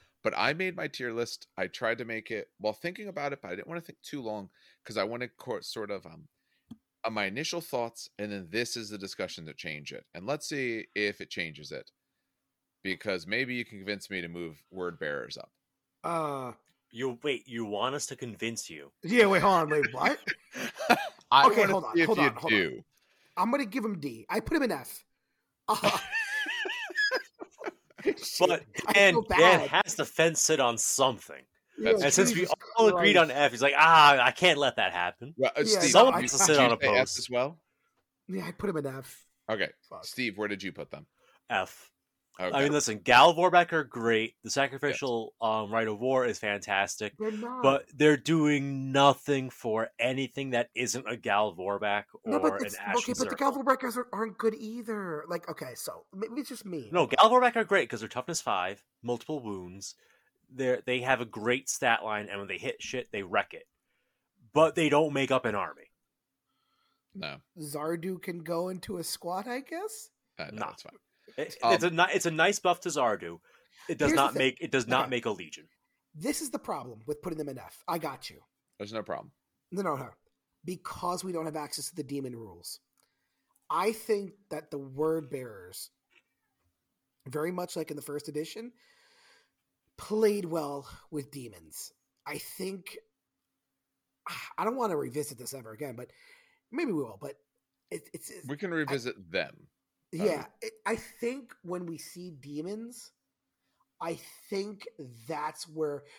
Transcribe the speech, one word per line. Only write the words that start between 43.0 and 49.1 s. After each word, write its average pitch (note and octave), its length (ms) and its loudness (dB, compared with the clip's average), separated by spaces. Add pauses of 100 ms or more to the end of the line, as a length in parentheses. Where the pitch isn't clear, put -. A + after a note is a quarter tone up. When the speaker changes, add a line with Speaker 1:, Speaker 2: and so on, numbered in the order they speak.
Speaker 3:
Vorbak F3 400 4
are D#3 100 0
great. A#2 600 0
The A2 80 -8
Sacrificial, C3+ 880 -2
Speaker 1:
Yes. A2+ 80 2
Speaker 3:
um, G#2+ 220 0
Rite A2+ 160 0
of G#2 120 -4
War B2+ 260 2
is G#2+ 120 -2
fantastic. G2+ 800 -2
Speaker 2:
They're G#3+ 140 -4
not. A#3+ 320 -8
Speaker 3:
But C3+ 220 4 (100)
they're D3 220 6
doing C#3 760 0
nothing C3+ 580 4